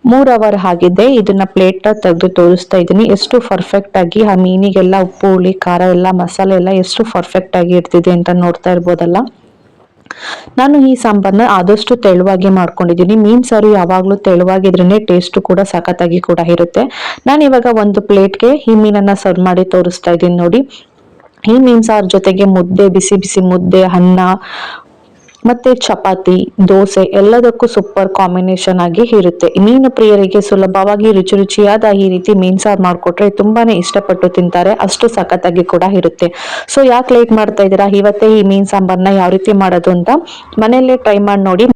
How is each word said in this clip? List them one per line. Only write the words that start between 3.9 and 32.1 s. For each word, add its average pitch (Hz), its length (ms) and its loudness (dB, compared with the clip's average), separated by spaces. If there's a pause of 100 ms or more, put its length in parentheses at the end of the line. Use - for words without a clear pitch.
ಆಗಿ 180 200 -2 (100)
ಆ - 20 2 (100)
ಮೀನಿಗೆಲ್ಲ 190 520 0 (100)
ಉಪ್ಪು, 196 280 -4
ಹುಳಿ, 185 180 0 (140)
ಖಾರ 175 140 -2 (160)
ಎಲ್ಲ, 180 120 0 (140)
ಮಸಾಲೆ 190 380 -2
ಎಲ್ಲ 185 120 -2 (100)
ಎಷ್ಟು 220 220 -4 (100)
ಪರ್ಫೆಕ್ಟ್ 185 460 -4
ಆಗಿ 175 200 0
ಇರ್ತಿದೆ 175 360 0
ಅಂತ 175 140 -2 (140)
ನೋಡ್ತಾ 175 320 -2
ಇರ್ಬೋದಲ್ಲ. 175 420 -2 (1400)
ನಾನು 285 160 4 (140)
ಈ - 20 2 (100)
ಸಾಂಬಾರ್ನ 202 420 0 (140)
ಆದಷ್ಟು 208 340 0 (120)
ತೆಳುವಾಗಿ 190 540 2
ಮಾಡ್ಕೊಂಡಿದ್ದೀನಿ. 180 680 0
ಮೀನ್ 240 260 2
ಸಾರು 214 180 2 (100)
ಯಾವಾಗ್ಲೂ 185 380 0 (120)
ತೆಳುವಾಗಿದ್ರೇನೆ 185 680 2 (120)
ಟೇಸ್ಟ್ 180 280 0 (100)
ಕೂಡ 185 120 0 (120)
ಸಖತ್ತಾಗಿ 175 560 -2
ಕೂಡ 175 120 0 (140)
ಇರುತ್ತೆ. 170 300 -2 (460)
ನಾನು 302 180 2
ಇವಾಗ 247 180 2 (180)
ಒಂದು 202 260 0
ಪ್ಲೇಟ್ಗೆ 196 420 2 (200)
ಈ - 100 4
ಮೀನನ್ನ 202 320 0 (100)
ಸರ್ವ್ 180 240 0
ಮಾಡಿ 180 180 0 (100)
ತೋರಿಸ್ತಾ 180 420 -2
ಇದ್ದೀನಿ 175 260 0
ನೋಡಿ. 214 180 2 (880)
ಈ - 20 4 (120)
ಮೀನ್ 233 200 4
ಸಾರ್ 214 280 0
ಜೊತೆಗೆ 190 400 2
ಮುದ್ದೆ, 185 400 2
ಬಿಸಿ 190 280 0
ಬಿಸಿ 190 180 -4 (100)
ಮುದ್ದೆ, 180 300 0 (180)
ಅನ್ನ, 185 220 4 (1300)
ಮತ್ತೆ 240 220 -2 (140)
ಚಪಾತಿ, 190 500 -2 (360)
ದೋಸೆ 196 320 2 (180)
ಎಲ್ಲದಕ್ಕೂ 233 540 2
ಸೂಪರ್ 196 440 -2
ಕಾಂಬಿನೇಷನ್ 185 680 -2
ಆಗಿ 180 180 0 (140)
ಇರುತ್ತೆ. 175 300 0 (180)
ಮೀನು 262 320 2
ಪ್ರಿಯರಿಗೆ 202 500 2
ಸುಲಭವಾಗಿ 196 600 0 (100)
ರುಚಿ 185 220 -2
ರುಚಿಯಾದ 208 520 0 (100)
ಈ 196 120 2